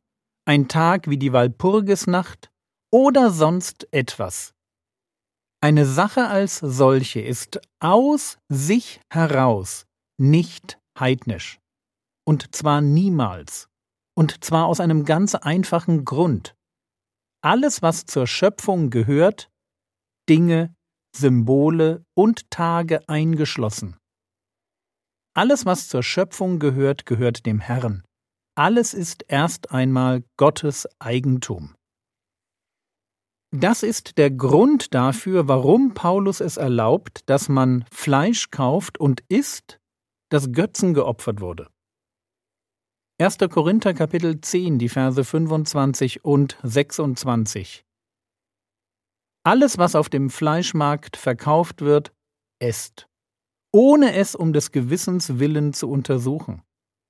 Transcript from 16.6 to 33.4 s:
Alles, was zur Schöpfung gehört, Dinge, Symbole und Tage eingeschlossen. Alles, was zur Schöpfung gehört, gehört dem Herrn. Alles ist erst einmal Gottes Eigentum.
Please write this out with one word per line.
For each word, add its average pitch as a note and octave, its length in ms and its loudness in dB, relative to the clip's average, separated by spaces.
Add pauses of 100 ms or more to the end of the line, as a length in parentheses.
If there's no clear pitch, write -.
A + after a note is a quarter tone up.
Alles, A#3+ 400 0
was E3 260 -2
zur C3 200 -2
Schöpfung F3+ 640 0
gehört, C#3+ 580 0 (800)
Dinge, E3 460 2 (400)
Symbole C#3+ 920 2 (100)
und G#3+ 360 2
Tage E3 580 -2
eingeschlossen. D3 880 -2 (1400)
Alles, B3 320 2
was F3+ 200 -2
zur B2+ 160 -4
Schöpfung F#3 560 -4
gehört, C#3 480 0
gehört A#2 400 -2
dem G#2+ 140 0
Herrn. A2 420 -6 (520)
Alles A3 380 2
ist - 360 -10
erst D#3 420 -2
einmal B2+ 540 0 (120)
Gottes D3 500 0 (140)
Eigentum. B2 720 -4 (1800)